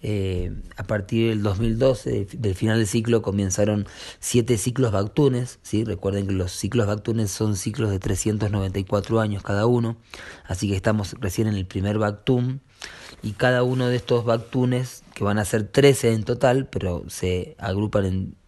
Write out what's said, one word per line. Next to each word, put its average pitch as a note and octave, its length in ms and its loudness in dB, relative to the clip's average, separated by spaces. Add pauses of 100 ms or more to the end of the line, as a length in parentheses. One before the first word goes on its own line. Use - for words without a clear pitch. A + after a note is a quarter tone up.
eh, F#2+ 520 -2 (240)
a G#2 60 -8
partir G#2+ 460 0
del G#2+ 140 -2
dos G2+ 160 0
mil A2+ 180 0
doce, C3 320 2
de, G#2+ 280 -4
del G2 180 -2
final A2 220 2
del A2 100 2
ciclo, A2+ 340 2
comenzaron G2+ 640 0 (320)
siete A#2+ 380 2
ciclos A#2+ 340 0
bactunes, B2 720 0
¿sí? G#2+ 200 -2
Recuerden G2+ 440 -2
que G2 60 0
los F#2 180 -2
ciclos G#2+ 360 0
bactunes G#2+ 420 0
son G#2+ 260 0
ciclos G#2+ 360 -2
de F#2+ 80 0
trescientos G#2 520 0
noventa G2 280 -2
y G2 60 -2
cuatro G#2 340 0
años G#2 240 -2
cada G2+ 220 0
uno, A#2 320 2 (480)
así F#2 240 -2
que G2 60 0
estamos G#2 440 0
recién G#2+ 280 -2
en G#2+ 80 0
el F#2+ 100 -2
primer G2 320 -2
bactún, B2 640 0 (600)
y G#2+ 120 -6
cada B2+ 300 2
uno B2+ 240 0
de B2 100 2
estos A#2+ 260 0
bactunes, B2 800 0 (100)
que - 100 -6
van G2+ 140 2
a G#2+ 80 0
ser A2 180 0
trece C3 500 6
en A2 100 0
total, B2+ 440 2
pero F2+ 420 -4
se F2+ 500 -4
agrupan G2+ 460 0
en F#2+ 300 -2 (120)